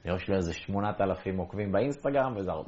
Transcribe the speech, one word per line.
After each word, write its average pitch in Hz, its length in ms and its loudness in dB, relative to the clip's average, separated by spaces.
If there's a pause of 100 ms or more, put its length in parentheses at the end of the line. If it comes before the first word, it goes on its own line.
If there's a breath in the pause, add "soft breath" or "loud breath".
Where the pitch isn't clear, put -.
אני 85 80 -2
רואה 92 60 2
שלו 98 180 0
איזה 85 160 2
שמונת 101 480 -2
אלפים 95 360 0
עוקבים 98 360 -2
באינסטגרם, 135 640 2
ואיזה, 92 160 -2 (160)